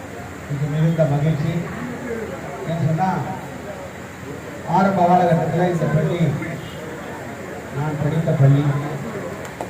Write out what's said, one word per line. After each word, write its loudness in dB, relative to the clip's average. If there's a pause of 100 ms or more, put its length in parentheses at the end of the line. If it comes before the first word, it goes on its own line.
(480)
இது -2
மிகுந்த 4
மகிழ்ச்சி. 2 (1120)
ஏன்னு 0
சொன்னா, 2 (1600)
ஆரம்ப 4
காலகட்டத்தில் 4
இந்த 0
பள்ளி 2 (1500)
நான் -2
படித்த 2
பள்ளி, 8 (1080)